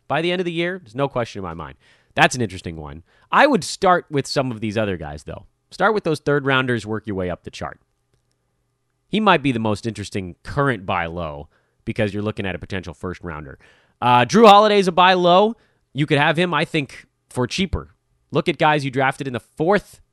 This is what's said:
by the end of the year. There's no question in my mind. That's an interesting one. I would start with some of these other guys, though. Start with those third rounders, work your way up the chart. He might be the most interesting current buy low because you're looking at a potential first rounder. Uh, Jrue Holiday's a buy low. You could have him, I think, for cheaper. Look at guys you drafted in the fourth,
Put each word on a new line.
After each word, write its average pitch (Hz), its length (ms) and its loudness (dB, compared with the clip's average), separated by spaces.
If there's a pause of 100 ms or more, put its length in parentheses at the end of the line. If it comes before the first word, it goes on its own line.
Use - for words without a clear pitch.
by 143 140 -2
the 175 100 0
end 180 80 -2
of 180 60 -4
the 175 80 -4
year. 175 260 -4
There's 113 160 -20
no 139 140 -2
question 117 300 -6
in 92 40 -8
my 85 100 -8
mind. 76 240 -12 (380)
That's 151 200 2
an 123 60 -4
interesting 90 360 -6
one. 78 260 -14 (260)
I 214 160 6
would 254 180 2
start 180 460 0
with 139 160 -4
some 131 260 -2
of 107 100 -10
these 107 160 -4
other 101 180 -2
guys, 76 300 -12
though. - 220 -16 (220)
Start 202 240 0
with 208 120 -2
those 156 160 -2
third 143 240 0
rounders, 131 400 0
work 107 200 -8
your 104 120 -6
way 92 120 -2
up 82 140 -8
the - 80 -16
chart. - 300 -12 (1300)
He 208 100 0
might 185 240 4
be 139 80 2
the 117 80 -4
most 110 260 -2
interesting 101 580 -8
current 127 420 -2
buy 87 220 -2
low 78 420 -10 (340)
because 107 300 -4
you're 104 100 -6
looking 104 220 -6
at 90 100 -4
a 82 40 -12
potential 87 340 -10
first - 280 -10
rounder. 76 380 -12 (420)
Uh, 123 220 4
Jrue 196 240 6
Holiday's 202 400 8
a 185 60 0
buy 185 200 6
low. 185 440 4 (360)
You 143 120 -2
could 147 120 0
have 151 200 2
him, 175 160 0
I 151 120 0
think, - 400 -6 (240)
for 123 180 -2
cheaper. 113 460 -6 (380)
Look 143 160 -2
at 165 100 -2
guys 151 280 2
you 135 60 -4
drafted 135 360 -2
in 127 60 -6
the 117 60 -6
fourth, - 640 -2 (100)